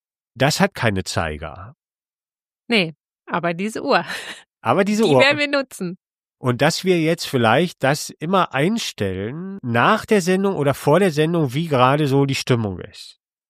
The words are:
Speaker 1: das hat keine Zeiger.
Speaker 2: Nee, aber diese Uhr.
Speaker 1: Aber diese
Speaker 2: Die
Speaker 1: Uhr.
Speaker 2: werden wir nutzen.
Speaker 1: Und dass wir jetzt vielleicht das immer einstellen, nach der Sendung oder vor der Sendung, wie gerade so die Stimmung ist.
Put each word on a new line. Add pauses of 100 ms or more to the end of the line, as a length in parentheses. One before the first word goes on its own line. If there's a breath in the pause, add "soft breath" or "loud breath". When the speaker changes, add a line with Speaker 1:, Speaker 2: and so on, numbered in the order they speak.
(340)
Speaker 1:
das
hat
keine
Zeiger. (920)
Speaker 2:
Nee, (320)
aber
diese
Uhr. (560 loud breath)
Speaker 1:
Aber
diese
Speaker 2:
Die
Speaker 1:
Uhr.
Speaker 2:
werden
wir
nutzen. (420)
Speaker 1:
Und
dass
wir
jetzt
vielleicht
das
immer
einstellen,
nach
der
Sendung
oder
vor
der
Sendung,
wie
gerade
so
die
Stimmung
ist. (320)